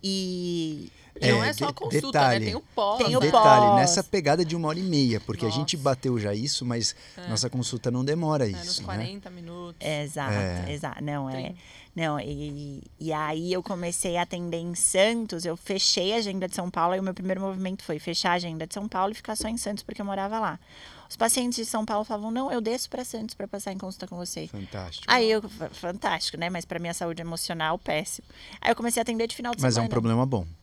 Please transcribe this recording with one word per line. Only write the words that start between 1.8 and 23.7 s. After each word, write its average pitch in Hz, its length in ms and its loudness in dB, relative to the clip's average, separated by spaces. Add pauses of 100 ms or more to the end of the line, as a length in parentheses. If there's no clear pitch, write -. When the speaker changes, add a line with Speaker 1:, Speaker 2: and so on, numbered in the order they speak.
Speaker 3:
detalhe. 123 220 6
Speaker 2:
né? 107 60 0
Tem 104 100 0
o 311 40 -4
pós, 214 380 0
Speaker 1:
Tem 214 180 2
o - 40 6
Speaker 2:
né? 139 60 4
Speaker 3:
Detalhe, 214 400 10
Speaker 1:
pós. 202 100 8
Speaker 3:
nessa 190 260 6
pegada 165 420 4
de 165 120 -2
uma 165 120 0
hora 156 120 -2
e - 20 -2
meia, 139 380 4
porque 113 260 -4
a - 40 2
gente 139 260 0
Speaker 2:
Nossa. 139 80 -6
Speaker 3:
bateu 131 340 2
já 104 160 0
isso, 123 320 -2
mas 117 280 -2 (220)
Speaker 2:
É. - 120 -10
Speaker 3:
nossa 113 200 0
consulta 123 400 -2
não 123 160 0
demora 151 420 2
Speaker 2:
É, 104 40 0
Speaker 3:
isso, 90 160 -6
Speaker 2:
nos - 140 -2
Speaker 3:
né? 107 40 -10
Speaker 2:
quarenta 190 460 -6
minutos. 175 500 -14
Speaker 1:
Exato, 147 520 -4
Speaker 3:
É. 92 400 -2
Speaker 1:
exato. 143 320 -8
Não, 143 260 -4
é. - 20 -6 (120)
Speaker 2:
Trinta. 175 140 -10 (360)
Speaker 1:
Não, 156 240 -2
e, 143 640 -8 (160)
e 156 140 -4
aí 156 400 -2
eu 180 100 0
comecei 175 540 -2
a 175 60 2
atender 175 340 -4
em 170 180 -4
Santos, 202 720 2
eu 170 120 -2
fechei 190 560 0
a 226 40 2
agenda 196 320 -2
de - 80 -6
São 180 120 -2
Paulo, 175 280 2
e - 20 0
o 190 40 -2
meu 190 120 -2
primeiro 190 260 -2
movimento 190 440 -4
foi 151 160 -4
fechar 175 320 0
a - 20 6
agenda 165 320 -4
de - 80 -12
São 202 140 -6
Paulo 196 240 0
e - 20 -6
ficar 220 220 -8
só - 100 -4
em 226 100 -4
Santos, 208 280 -4
porque 220 180 -10
eu - 20 -4
morava 196 360 -2
lá. 185 180 -2 (500)
Os - 80 -14
pacientes 240 400 2
de 226 80 -2
São 220 200 -2
Paulo 214 200 0
falavam, 214 280 -4
"Não, 262 180 -2
eu 247 100 0
desço 226 300 -2
pra 247 140 -6
Santos 220 320 -8
pra 202 100 -6
passar 202 260 -8